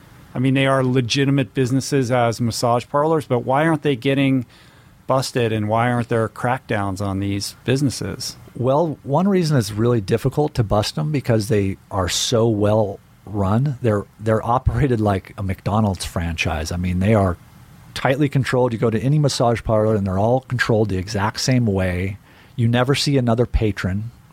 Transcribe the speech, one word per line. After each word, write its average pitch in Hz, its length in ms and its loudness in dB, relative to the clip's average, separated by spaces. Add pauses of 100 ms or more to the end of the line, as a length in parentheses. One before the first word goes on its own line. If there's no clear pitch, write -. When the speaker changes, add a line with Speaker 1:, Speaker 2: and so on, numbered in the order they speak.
(320)
Speaker 1:
I - 60 -8
mean, 131 160 2
they 135 120 2
are 135 180 2
legitimate 135 680 0
businesses 131 580 0
as 120 280 2
massage 120 460 0
parlors, 151 400 0
but 123 140 0
why 135 260 2
aren't 156 160 0
they 143 140 0
getting 135 500 0 (640)
busted, 127 440 0
and 107 160 -2
why 117 220 2
aren't 120 180 -2
there 113 200 0
crackdowns 104 760 -4
on 98 140 -4
these 98 460 -6
businesses? 127 720 -4 (180)
Speaker 2:
Well, 139 480 0
one 151 260 0
reason 170 280 2
it's 107 160 0
really 113 300 0
difficult 135 520 -2
to 127 80 0
bust 104 320 0
them 151 160 -2
because 113 380 0
they 101 300 0 (120)
are 92 200 -2
so 113 360 0
well 104 540 0 (240)
run. 107 560 0
They're, 104 240 0 (160)
they're 110 240 0
operated 120 560 0
like 101 380 0
a 101 40 -8
McDonald's 98 600 -2
franchise. 80 680 -4
I 87 60 -4
mean, 90 220 -2
they 101 160 4
are 95 240 2 (560)
tightly 135 340 0
controlled. 127 460 0
You 104 40 -4
go 117 120 2
to 107 100 -2
any 139 180 0
massage 127 440 2
parlor 110 320 2
and 98 120 0
they're 92 120 0
all 117 220 2
controlled 113 500 0
the 95 80 -2
exact 104 420 -4
same 127 260 2
way. 95 520 -2 (380)
You 117 120 2
never 123 260 2
see 139 220 0
another 120 300 2
patron, 104 640 -2 (220)